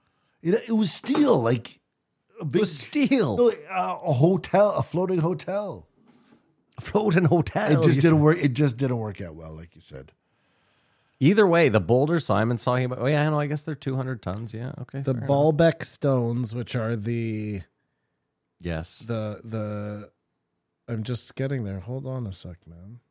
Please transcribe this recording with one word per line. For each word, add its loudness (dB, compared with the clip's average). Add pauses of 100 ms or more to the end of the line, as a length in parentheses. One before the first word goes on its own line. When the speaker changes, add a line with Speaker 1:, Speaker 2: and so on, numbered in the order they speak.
(420)
Speaker 1:
It, 0 (120)
it -4
was 2
steel, 2
like, -2 (600)
a -8
big -4
Speaker 2:
It 4
was 0
steel. 0
Speaker 1:
no, 4
like, 2
uh, -4
a 0
hotel, 4
a -2
floating -2
hotel. -6 (920)
Speaker 2:
A -14
floating 2
hotel, 2 (100)
Speaker 1:
It 4
just 6
Speaker 2:
you 2
Speaker 1:
didn't 6
Speaker 2:
said. 4
Speaker 1:
work. 6
It 2
just 0
didn't -2
work -8
out -12
well, -14
like -18
you -20
said. -18 (1040)
Speaker 2:
Either 6
way, 6
the 4
boulder 2
Simon's 0
talking 0
about. -6
Oh -2
yeah, 2
I 0
know. 0
I -4
guess -4
they're -8
two -6
hundred -6
tons. -8
Yeah, -8
okay. -12
Speaker 3:
The 0
Speaker 2:
fair -6
enough. -6
Speaker 3:
Baalbek 2
stones, 0
which -6
are -2
the -4 (960)
Speaker 2:
Yes. -6
Speaker 3:
the, -8
the, -8 (760)
I'm -6
just -6
getting -4
there. -6
Hold -10
on -8
a -8
sec, -14 (100)
man. -20 (120)